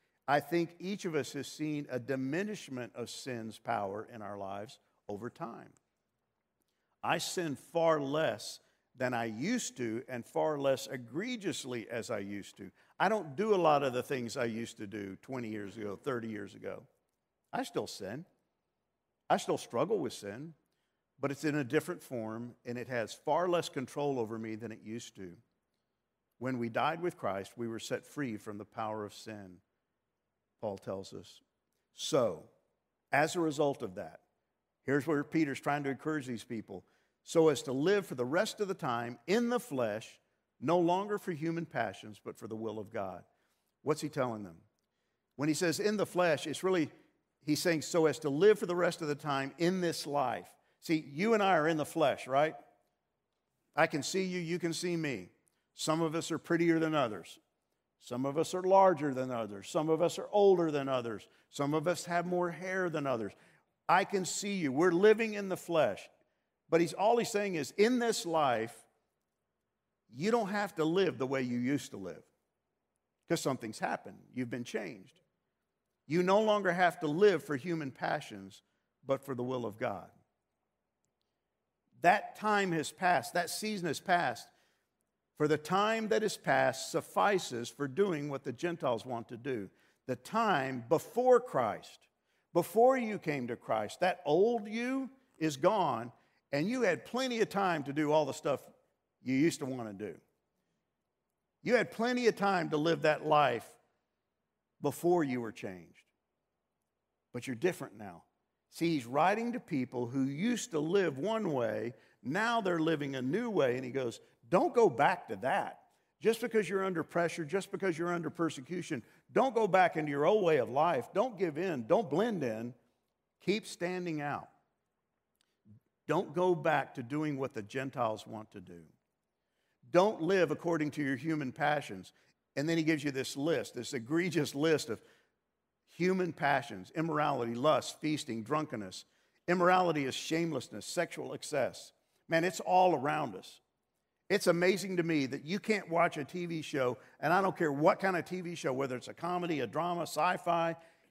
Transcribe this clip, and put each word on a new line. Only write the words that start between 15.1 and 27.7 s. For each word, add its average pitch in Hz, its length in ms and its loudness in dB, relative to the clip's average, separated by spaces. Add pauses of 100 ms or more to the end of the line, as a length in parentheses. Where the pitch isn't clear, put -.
twenty 127 260 -8
years 104 300 -8
ago, 104 180 -6
thirty 117 320 -4
years 104 260 -8
ago. 104 320 -12 (680)
I 262 100 -4
still 117 240 -6
sin. 107 380 -10 (1040)
I 180 80 4
still 170 200 -2
struggle 170 420 0
with 131 120 -4
sin, 123 420 -12 (640)
but 139 140 -2
it's 139 140 -6
in 147 100 2
a 151 80 0
different 147 400 -2
form, 117 520 -8 (100)
and 120 120 -6
it 120 120 -10
has 117 240 -2
far 165 340 0
less 175 220 2
control 139 500 -4
over 113 180 -4
me 110 180 -8
than 110 180 -10
it 82 80 -18
used 110 340 -12
to. 92 220 -14 (1040)
When 127 180 -2
we 117 100 -2
died 131 340 0
with 175 140 -4
Christ, 98 420 -6
we 117 120 -4
were 113 100 -6